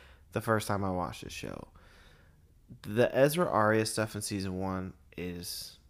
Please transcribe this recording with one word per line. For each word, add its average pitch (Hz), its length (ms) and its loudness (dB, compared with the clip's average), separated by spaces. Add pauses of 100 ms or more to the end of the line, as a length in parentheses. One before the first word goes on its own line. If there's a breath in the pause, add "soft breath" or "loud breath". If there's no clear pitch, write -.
(300 loud breath)
the 117 100 -2
first 110 280 2
time 101 160 0
I 95 80 0
watched 87 320 -4
this - 80 -12
show. 50 340 -10 (1160 soft breath)
The 113 340 2
Ezra 151 340 6
Arya 107 340 6
stuff 110 300 -2
in 101 80 -6
season 95 380 -4
one 92 320 -4 (240)
is 87 600 -10 (140)